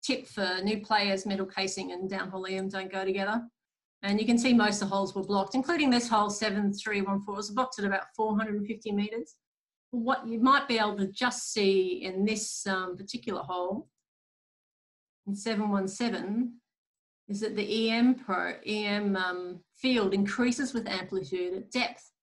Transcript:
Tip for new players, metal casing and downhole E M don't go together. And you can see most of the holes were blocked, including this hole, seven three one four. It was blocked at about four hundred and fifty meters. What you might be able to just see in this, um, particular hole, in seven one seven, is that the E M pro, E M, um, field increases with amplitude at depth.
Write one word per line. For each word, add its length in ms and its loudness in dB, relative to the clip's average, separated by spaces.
Tip 240 -4
for 360 -2
new 180 0
players, 440 2
metal 200 0
casing 460 -4
and 180 -6
downhole 400 -6
E 80 -2
M 120 -2
don't 220 -6
go 140 -4
together. 360 0
And 180 2
you 60 0
can 120 6
see 160 4
most 280 4
of 80 -2
the 60 0
holes 200 0
were 80 -2
blocked, 320 0
including 340 2
this 200 4
hole, 200 4
seven 440 0
three 280 -2
one 200 0
four. 140 -6
It 20 -6
was 140 -6
blocked 280 -2
at 60 0
about 300 0
four 200 2
hundred 200 0
and 120 -2
fifty 240 -6
meters. 440 -2
What 360 0
you 120 -2
might 280 6
be 120 2
able 180 2
to 100 0
just 460 -2
see 500 4
in 220 0
this, 420 -2
um, 300 -2
particular 460 -6
hole, 440 -4
in 80 -4
seven 340 -2
one 180 2
seven, 720 -2
is 120 -4
that 140 -4
the 200 -2
E 160 2
M 240 6
pro, 400 -4
E 200 -2
M, 300 0
um, 480 -4
field 380 2
increases 600 0
with 140 -4
amplitude 680 -4
at 180 -10
depth. 380 -4